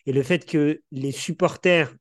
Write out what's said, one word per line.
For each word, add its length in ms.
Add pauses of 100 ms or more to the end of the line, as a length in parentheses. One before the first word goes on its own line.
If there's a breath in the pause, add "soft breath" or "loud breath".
et 80
le 80
fait 240
que 340 (100)
les 220
supporters 880